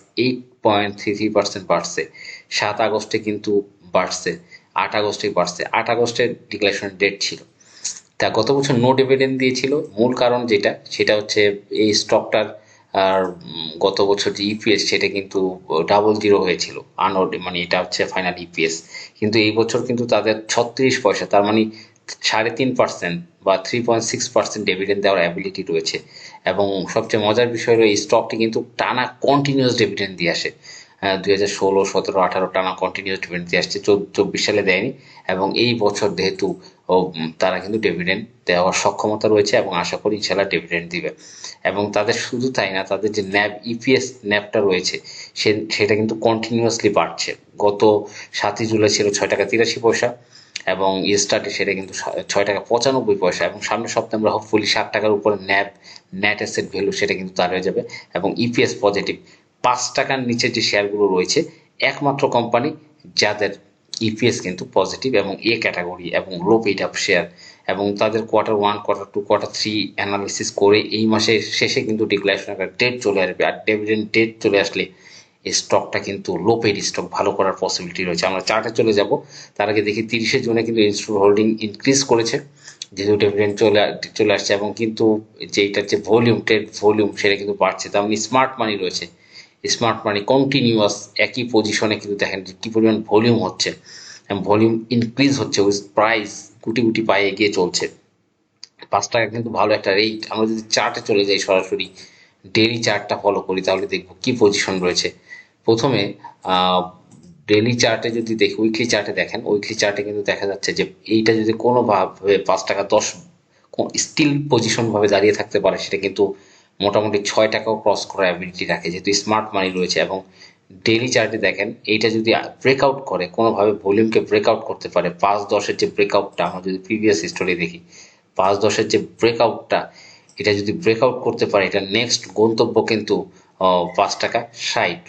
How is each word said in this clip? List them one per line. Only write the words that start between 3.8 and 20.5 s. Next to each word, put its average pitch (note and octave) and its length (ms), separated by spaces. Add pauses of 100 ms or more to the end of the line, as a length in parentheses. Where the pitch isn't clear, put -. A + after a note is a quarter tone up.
বাড়ছে, F2+ 460 (360)
আট G2 200
আগস্টেই G#2 340
বাড়ছে। F2 420
আট A2+ 180
আগস্টে A#2+ 380 (220)
ডিক্লারেশন G2+ 480
ডেট G2 220
ছিল। - 200 (800)
তা G2+ 120
গত A2 220
বছর C#3 220
no B2 160 (100)
dividend C3 380
দিয়েছিল, C3 440 (180)
মূল B2 140
কারণ B2 320
যেটা, G#2+ 340 (100)
সেটা G#2+ 260
হচ্ছে G#2 540
এই G#2+ 240
স্টকটার, G#2+ 540 (460)
আর, F#2+ 320
উম, E2+ 440 (100)
গত G2 220
বছর G2+ 300
যে G2 120
ইপিএস, G#2+ 460
সেটা G2 180
কিন্তু F#2+ 320 (480)
ডাবল G#2 280
জিরো G#2 240
হয়েছিল, F2 400 (180)
আনঅর্ড-, F#2 480
মানে F2 160
এটা F2+ 200
হচ্ছে F2+ 240
ফাইনাল F2+ 320
ইপিএস। D#2+ 460 (360)
কিন্তু A2 200
এই G#2+ 120
বছর A2+ 340
কিন্তু A#2+ 200
তাদের A2 300 (140)
ছত্রিশ A#2+ 540